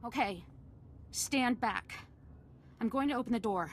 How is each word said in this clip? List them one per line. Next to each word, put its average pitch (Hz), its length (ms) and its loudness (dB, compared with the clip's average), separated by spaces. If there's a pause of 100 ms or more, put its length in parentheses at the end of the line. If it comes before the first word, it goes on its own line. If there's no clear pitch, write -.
Okay. 214 400 0 (680)
Stand 247 480 2
back. - 340 0 (840)
I'm 226 100 2
going 269 200 2
to 285 60 2
open 247 180 0
the 233 60 4
door. 185 340 2